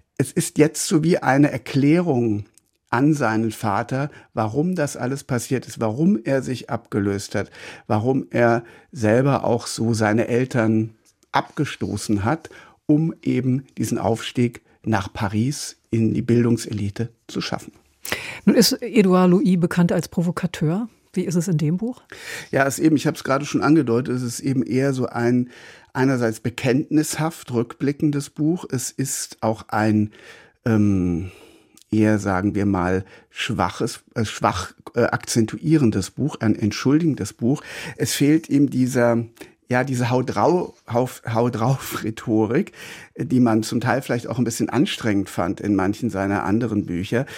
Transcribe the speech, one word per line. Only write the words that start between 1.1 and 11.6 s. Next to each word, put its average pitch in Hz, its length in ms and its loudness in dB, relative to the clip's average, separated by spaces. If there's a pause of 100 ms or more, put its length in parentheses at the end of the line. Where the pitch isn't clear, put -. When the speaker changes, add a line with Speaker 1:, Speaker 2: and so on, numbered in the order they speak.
Speaker 1:
eine 139 340 4
Erklärung 131 920 0 (460)
an 143 240 4
seinen 113 360 0
Vater, 117 600 -2 (240)
warum 127 400 -2
das 147 240 -4
alles 135 260 -6
passiert 123 420 -4
ist, - 140 -12
warum 147 440 2
er 135 180 0
sich 123 260 -8
abgelöst 101 680 -4
hat, 98 140 -4 (360)
warum 120 440 0
er 117 340 2 (280)
selber 123 520 2
auch 110 220 0
so 113 280 -2
seine 110 340 2
Eltern 110 600 0 (420)
abgestoßen 104 920 -2